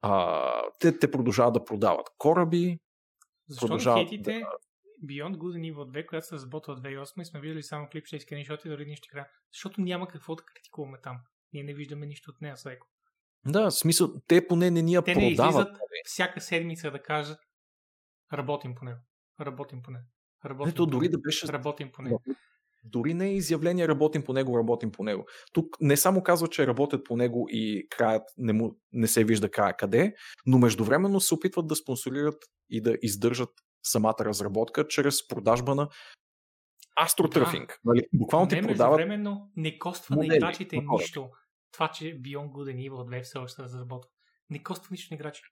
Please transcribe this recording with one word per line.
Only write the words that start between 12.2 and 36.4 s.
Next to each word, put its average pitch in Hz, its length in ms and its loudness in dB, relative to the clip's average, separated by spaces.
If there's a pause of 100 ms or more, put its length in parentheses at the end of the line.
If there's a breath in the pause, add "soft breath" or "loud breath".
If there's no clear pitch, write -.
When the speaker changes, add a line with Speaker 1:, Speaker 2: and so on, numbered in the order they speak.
Speaker 2:
от - 100 -18
нея, 143 160 -12
Сайко. 127 300 -16 (580)
Speaker 1:
Да, 190 240 2
в - 40 -2
смисъл, 160 400 2 (140)
те 175 200 6
поне 175 240 4
не 165 100 2
ни 165 120 2
я 175 80 4
Speaker 2:
Те 175 140 0
не - 140 4
Speaker 1:
продават, 120 220 4
Speaker 2:
излизат 143 200 4
Speaker 1:
нали? - 340 -10
Speaker 2:
всяка 180 360 -4
седмица 165 500 -6
да 139 100 -12
кажат, 151 380 -4 (920)
„Работим 139 420 -6
по 131 100 -16
него, 120 140 -12 (400)
работим 139 420 -12
по 131 100 -18
него, 123 140 -16 (400)
работим 139 260 -6
Speaker 1:
Ето, 175 140 0
Speaker 2:
по 151 60 -2
Speaker 1:
дори 131 140 0
Speaker 2:
него, 175 60 0
Speaker 1:
да 170 80 -2
беше 143 280 -4
Speaker 2:
работим 143 440 -6
по - 100 -20
него.“ 120 220 -4 (600 loud breath)
Speaker 1:
Дори 120 300 -2
не 185 140 -2
е 196 80 -2
изявление, 170 520 0
„Работим 151 360 2
по 131 100 -4
него, 131 240 2
работим 113 340 0
по 101 120 -8
него“. 104 220 -4 (280 loud breath)
Тук 165 280 -2
не 143 160 6
само 190 260 4
казват, 170 280 2
че 143 160 2
работят 135 380 0
по 117 120 -4
него 120 320 0
и 110 400 -4
краят 110 340 2 (140)
не 113 160 0
му, 110 260 0 (120)
не 113 160 0
се 113 160 4
вижда 107 280 2
края 98 260 2
къде 104 240 2
е, 202 120 2 (320 loud breath)
но 127 120 6
междувременно 123 640 4
се 170 160 2
опитват 165 320 -2
да 156 80 -2
спонсорират 143 600 -4 (340)
и 113 120 -6
да 113 200 2
издържат 117 480 0 (340)
самата 110 360 2
разработка 104 680 0
чрез 139 400 0
продажба 120 480 2
на 143 140 -2 (1080 loud breath)